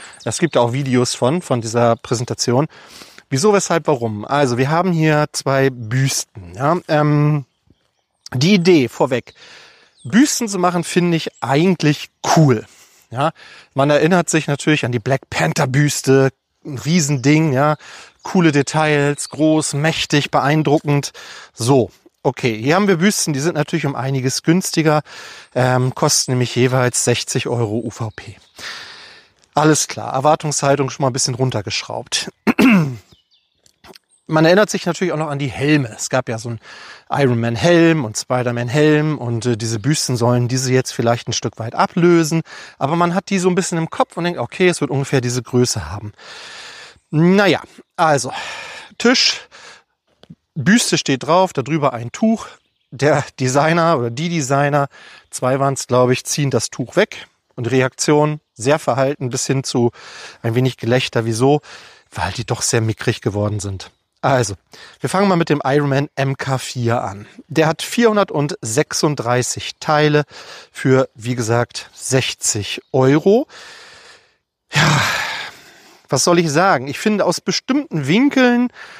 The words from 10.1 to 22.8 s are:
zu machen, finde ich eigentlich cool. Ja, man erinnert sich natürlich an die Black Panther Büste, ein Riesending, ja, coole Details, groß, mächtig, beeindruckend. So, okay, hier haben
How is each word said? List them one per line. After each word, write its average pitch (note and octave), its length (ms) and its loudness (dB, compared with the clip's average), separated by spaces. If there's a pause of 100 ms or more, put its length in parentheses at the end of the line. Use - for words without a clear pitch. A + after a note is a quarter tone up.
zu G3+ 100 -6
machen, F3 260 0
finde F3 340 0
ich - 120 -6 (120)
eigentlich D3+ 680 2 (260)
cool. C3 300 4 (460)
Ja, C#3 180 -2 (460)
man C#3+ 160 2
erinnert D#3+ 400 2
sich D#3+ 160 0
natürlich D3 380 0
an B2 60 -2
die A#2+ 60 -2
Black B2+ 320 -4
Panther D#3+ 380 -2
Büste, C3+ 640 2 (340)
ein C#3 140 -10
Riesending, D3 720 2
ja, D3 220 2 (480)
coole E3 280 2
Details, C#3+ 800 0
groß, D#3 460 0
mächtig, D3 560 -2
beeindruckend. D3 800 0 (420)
So, A#2+ 380 2 (320)
okay, B2 360 -2
hier B2+ 140 0
haben G3 140 2